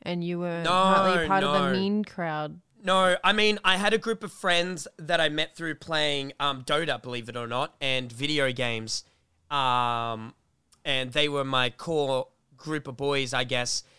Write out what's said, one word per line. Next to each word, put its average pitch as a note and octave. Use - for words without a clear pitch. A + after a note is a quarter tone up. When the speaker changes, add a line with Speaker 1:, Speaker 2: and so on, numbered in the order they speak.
Speaker 1:
and F3
you F3
were E3+
Speaker 2:
No, E3
Speaker 1:
partly F#3
part F#3+
of D3
the D3
Speaker 2:
no. C#3
Speaker 1:
mean G3+
crowd. D#3
Speaker 2:
No, F#3
I F#3+
mean, G#3+
I F#3+
had G3+
a A3+
group A3
of G3+
friends F3
that E3
I D#3+
met D#3
through D#3+
playing, D3
um, C3+
Dota, D3
believe A#2+
it A#2+
or A#2+
not, B2+
and C3
video C#3
games. A#2
Um, A#2+
and C3
they D3+
were C#3+
my B2+
core C#3+
group D#3
of C3
boys, C#3
I B2+
guess. B2